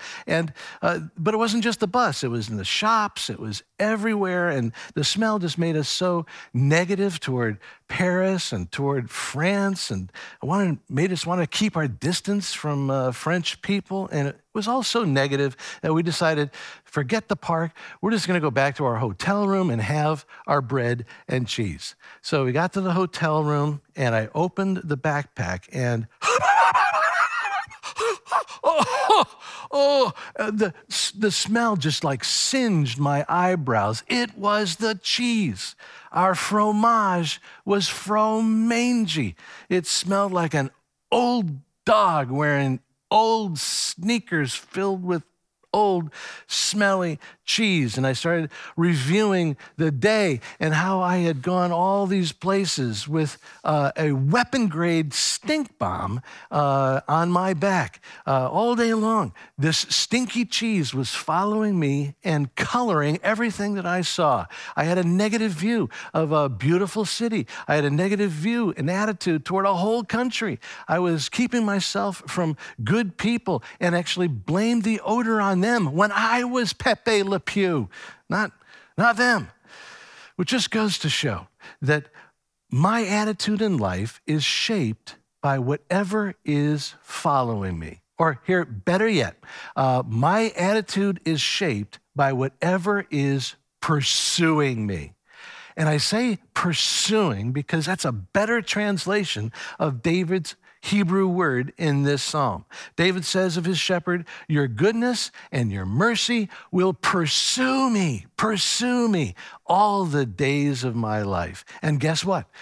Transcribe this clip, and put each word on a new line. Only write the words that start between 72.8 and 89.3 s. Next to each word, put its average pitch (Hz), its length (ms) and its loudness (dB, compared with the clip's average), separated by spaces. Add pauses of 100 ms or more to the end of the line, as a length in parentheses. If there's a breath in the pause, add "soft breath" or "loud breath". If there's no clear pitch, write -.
good 190 340 0
people 196 460 -2 (160 loud breath)
and 175 160 2
actually 175 320 0
blamed 185 560 0
the 220 180 0
odor 226 400 0
on 196 180 2
them 202 340 2
when 202 180 4
I 226 320 2
was 247 300 -2
Pepe 214 500 0
Le 196 160 0
Pew, 170 500 0 (400 loud breath)
not, 196 220 -2 (460 loud breath)
not 226 200 6
them. 226 320 2 (880 loud breath)
Which 180 120 -2
just 247 220 0
goes 214 280 0
to 156 100 -2
show 101 380 -2 (340 loud breath)
that 147 260 2 (640 loud breath)
my 202 360 2
attitude 214 560 0
in 196 160 0
life 98 480 -4
is 151 180 0
shaped - 720 -2 (260)
by 139 180 2
whatever 185 760 -2 (100)
is 147 560 0
following 117 760 0
me. 80 240 -10 (160)
Or 156 280 0
here, 180 180 2
better 175 440 0
yet, 135 280 0 (400 loud breath)